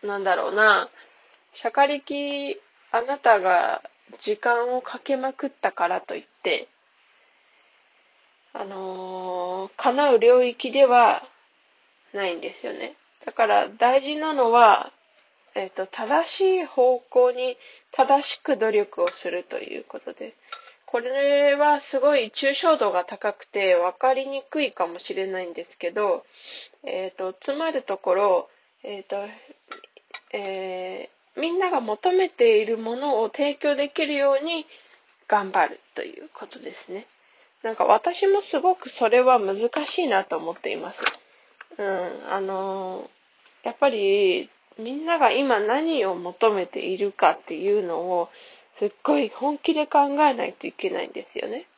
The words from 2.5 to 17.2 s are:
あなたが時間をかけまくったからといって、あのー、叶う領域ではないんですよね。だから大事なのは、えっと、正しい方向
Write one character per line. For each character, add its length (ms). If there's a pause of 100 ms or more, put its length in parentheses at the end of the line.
あ 100
な 180
た 200
が 440 (380)
時 160
間 380
を 60
か 180
け 180
ま 160
く 140
っ 20
た 220
か 160
ら 140
と 140
い 60
っ 40 (180)
て、 240 (1900)
あ 120
の 1040
ー、 80
叶 360
う 60
領 240
域 280
で 140
は 380 (880)
な 140
い 80
ん 60
で 140
す 100
よ 80
ね。 220 (300)
だ 60
か 140
ら 240
大 320
事 140
な 180
の 180
は、 400 (600)
え 140
っ 40
と、 140
正 460
し 100 (200)
い 40
方 340
向 320